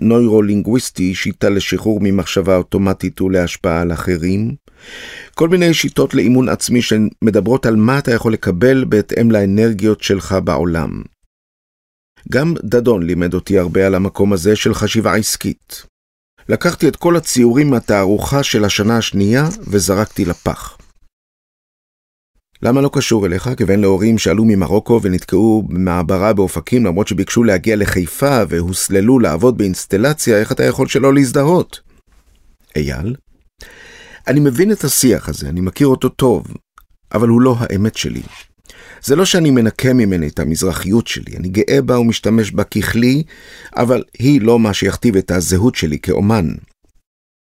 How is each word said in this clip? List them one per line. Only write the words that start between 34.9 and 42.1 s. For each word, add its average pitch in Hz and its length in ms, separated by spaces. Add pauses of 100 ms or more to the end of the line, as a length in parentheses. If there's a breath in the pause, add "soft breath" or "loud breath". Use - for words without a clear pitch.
הזה, 73 200
אני 85 120
מכיר 92 260
אותו 127 220
טוב, 113 380 (640)
אבל 117 160
הוא 117 120
לא 127 180
האמת 107 380
שלי. 62 260 (800 loud breath)
זה 135 140
לא 185 80
שאני 165 260
מנקה 123 420
ממני 95 360
את - 100
המזרחיות 87 680
שלי, - 300
אני 92 120
גאה 107 340
בה 123 160
ומשתמש 113 520